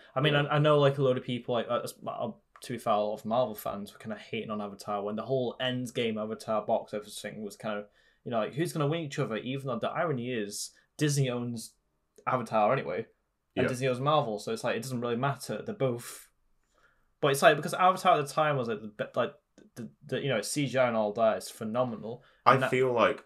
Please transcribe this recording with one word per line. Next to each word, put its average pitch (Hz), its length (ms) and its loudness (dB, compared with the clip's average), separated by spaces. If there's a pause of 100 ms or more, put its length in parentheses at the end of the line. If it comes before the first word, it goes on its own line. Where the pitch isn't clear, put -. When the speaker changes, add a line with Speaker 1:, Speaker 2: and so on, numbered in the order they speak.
(160)
Speaker 1:
I 131 40 0
mean, 151 140 4
Speaker 2:
Yeah. 147 100 4
Speaker 1:
I, 147 120 0
I - 20 4
know, 151 200 6
like, 139 200 4
a 143 40 2
load 127 160 4
of 123 60 -6
people, 123 300 -4
like, 113 160 0
uh, 120 140 2
s-, - 100 -8 (120)
uh, 113 240 -4 (320)
to - 100 -10
be 117 60 -6
fair, 113 160 2
a 104 60 4
lot 104 140 0
of 104 100 -12
Marvel 113 300 2
fans 104 380 -8
were - 80 -20
kinda 110 160 -8
hating 107 340 -8
on 107 100 -4
Avatar 101 440 -6
when 104 100 -2
the 110 80 -4
whole 127 380 -2
Endgame 123 600 -2
Avatar 107 420 -2
box 110 320 -2
office 104 260 -8
thing 104 240 -10
was 98 120 -10
kind 107 220 -6
of, 104 80 -10 (380)
you 127 80 -6
know, 123 80 2
like, 107 140 -4
who's 151 180 -2
gonna 147 160 0
win 165 140 0
each 143 180 -6
other? 110 160 -2
Even 131 320 -4
though 117 100 -4
the 113 120 -2
irony 131 420 -2
is 104 400 -6 (240)
Disney 143 340 2
owns 120 440 -6 (520)
Avatar 117 460 2
anyway, 113 340 -2 (500)
and - 80 2
Speaker 2:
Yeah. - 40 2
Speaker 1:
Disney 131 180 -2
owns 123 140 0
Marvel, 131 400 2
so - 120 -6
it's 110 120 -6
like, 117 120 0
it 113 60 -4
doesn't 127 180 -4
really 120 160 -2
matter. 131 460 -4
They're - 120 -6
both, - 540 -4 (920)
but 151 100 4
it's 139 120 2
like, 160 140 10
because - 180 -4
Avatar 180 440 4
at 143 80 -2
the 143 60 -10
time 151 240 2
was, 123 120 -2
like, 110 140 -4
the 110 60 -12
be-, - 160 -6 (100)
like, 120 200 0 (420)
the, 113 120 -12 (180)
the, 127 140 -4
you 139 80 -4
know, 117 120 2
C 143 260 -2
G 117 120 -4
I 127 100 4
and 113 80 0
all 107 160 0
that 110 260 4
is - 100 -10
phenomenal. 113 760 -4 (200)
Speaker 2:
I 123 100 8
Speaker 1:
And 127 100 4
that 120 60 -2
Speaker 2:
feel 127 220 4
like 107 320 4